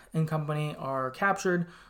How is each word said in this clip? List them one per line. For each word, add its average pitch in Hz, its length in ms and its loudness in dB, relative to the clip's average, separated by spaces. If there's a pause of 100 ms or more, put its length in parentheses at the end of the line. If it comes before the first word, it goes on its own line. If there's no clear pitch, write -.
(120)
and 160 160 2
company 151 520 -2
are 131 320 -2
captured. 185 560 2 (220)